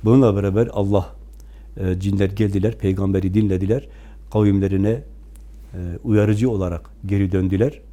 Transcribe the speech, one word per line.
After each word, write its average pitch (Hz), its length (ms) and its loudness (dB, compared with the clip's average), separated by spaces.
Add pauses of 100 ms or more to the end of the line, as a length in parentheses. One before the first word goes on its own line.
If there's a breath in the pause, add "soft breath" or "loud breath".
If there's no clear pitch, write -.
Bununla 113 320 6
beraber 101 360 0
Allah, 101 340 0 (680 soft breath)
e, 92 240 -2
cinler 98 300 0
geldiler, 101 480 -2
peygamberi 95 560 -2
dinlediler, 104 540 0 (440 soft breath)
kavimlerine, 98 580 2
e, 123 120 -2 (1000)
uyarıcı 107 460 2
olarak 90 400 -4 (160)
geri 98 260 0
döndüler 95 480 0 (120)